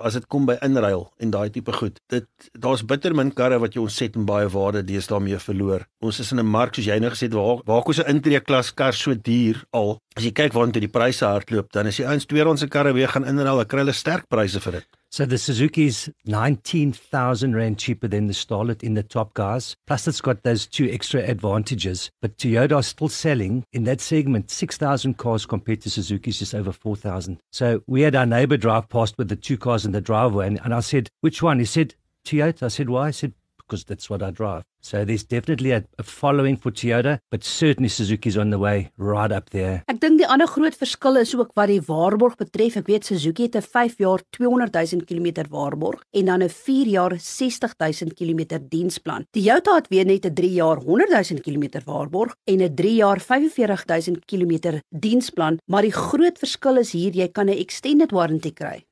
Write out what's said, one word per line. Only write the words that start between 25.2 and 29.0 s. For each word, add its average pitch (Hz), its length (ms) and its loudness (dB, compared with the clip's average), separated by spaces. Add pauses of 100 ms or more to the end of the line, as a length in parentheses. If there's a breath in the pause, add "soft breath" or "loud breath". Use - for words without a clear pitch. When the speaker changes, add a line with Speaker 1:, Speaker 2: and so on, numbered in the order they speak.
Speaker 2:
compared 110 360 -4
to 104 80 -8
Suzuki's 101 500 -4
just 98 140 -8
over 98 180 -4
four 104 240 -6
thousand. 92 420 -8 (140)
So 117 340 0
we 131 160 2
had 147 140 4
our 127 100 2
neighbor 127 300 2
drive 110 320 0
past 113 300 -2